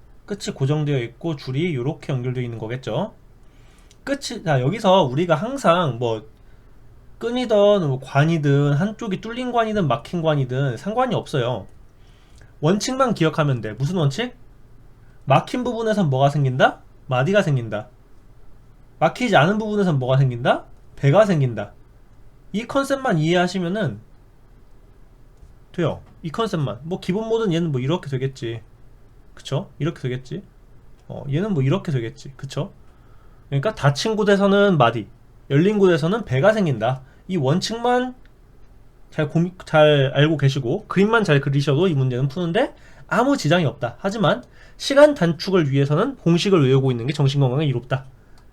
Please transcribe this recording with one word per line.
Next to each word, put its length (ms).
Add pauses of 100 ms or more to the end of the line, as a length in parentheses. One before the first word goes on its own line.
(240)
끝이 300
고정되어 460
있고 360
줄이 380
요렇게 380
연결되어 300
있는 160
거겠죠. 540 (920)
끝이, 400
자, 160
여기서 420
우리가 320
항상 640
뭐 300 (880)
끈이든 680
뭐 120
관이든 720
한쪽이 460
뚫린 300
관이든 380
막힌 340
관이든 540
상관이 380
없어요. 520 (960)
원칙만 540
기억하면 460
돼. 120
무슨 240
원칙? 400 (880)
막힌 400
부분에선 440
뭐가 220
생긴다? 520 (260)
마디가 340
생긴다. 460 (1120)
막히지 360
않은 220
부분에선 400
뭐가 200
생긴다? 480 (300)
배가 280
생긴다. 480 (800)
이 140
컨셉만 520
이해하시면은 840 (1700)
돼요. 300 (200)
이 80
컨셉만. 540
뭐 160
기본 280
모드는 240
얘는 200
뭐 80
이렇게 280
되겠지. 540 (720)
그쵸? 440
이렇게 220
되겠지. 440 (640)
어, 220
얘는 220
뭐 100
이렇게 280
되겠지. 460
그쵸? 360 (760)
그러니까 260
닫힌 420
곳에서는 600
마디, 300 (420)
열린 280
곳에서는 460
배가 280
생긴다. 500 (240)
이 100
원칙만 800 (960)
잘 180
고미-, 240 (120)
잘 500
알고 220
계시고 500
그림만 380
잘 160
그리셔도 480
이 60
문제는 340
푸는데 460 (340)
아무 280
지장이 280
없다. 340
하지만 460 (320)
시간 380
단축을 560
위해서는 460
공식을 480
외우고 280
있는 140
게 60
정신건강에 540
이롭다. 400 (460)